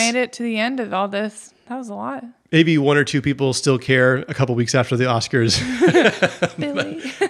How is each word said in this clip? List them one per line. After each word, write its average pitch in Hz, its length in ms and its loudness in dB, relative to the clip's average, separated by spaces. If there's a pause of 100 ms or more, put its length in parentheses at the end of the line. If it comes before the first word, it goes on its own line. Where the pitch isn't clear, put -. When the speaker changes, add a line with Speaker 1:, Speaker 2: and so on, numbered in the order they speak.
(120)
Speaker 1:
made - 20 -2
it 247 200 -2
to - 80 -8
the 233 160 -2
end 240 200 -2
of 226 140 -6
all 196 160 -2
this. 208 460 -8 (140)
That 240 80 -10
was 254 120 -12
a 202 60 -12
lot. 240 280 -10 (300)
Speaker 2:
Maybe 160 240 4
one 143 220 4
or 143 60 4
two 143 180 -2
people 135 320 0
still 131 240 0
care 127 380 4 (120)
a 151 60 -8
couple 127 200 0
weeks 117 200 0
after 131 220 0
the 123 80 2
Oscars. 117 540 0 (960)
<laughs> - 40 -14
Speaker 1:
Billy. 294 440 -6 (280)